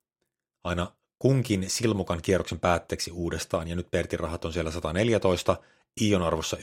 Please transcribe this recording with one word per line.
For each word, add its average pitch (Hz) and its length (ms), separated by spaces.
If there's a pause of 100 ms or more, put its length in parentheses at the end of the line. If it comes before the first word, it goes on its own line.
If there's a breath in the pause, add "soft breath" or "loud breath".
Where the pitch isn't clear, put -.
(640)
aina 87 280 (280)
kunkin 110 500
silmukan 92 520
kierroksen 87 380
päätteeksi 87 520
uudestaan. 85 560
Ja 85 80
nyt 87 160
Pertin 85 280
rahat 82 260
on 80 80
siellä 80 180
sataneljätoista, 90 840 (440 soft breath)
I 104 140
on 92 60
arvossa 80 420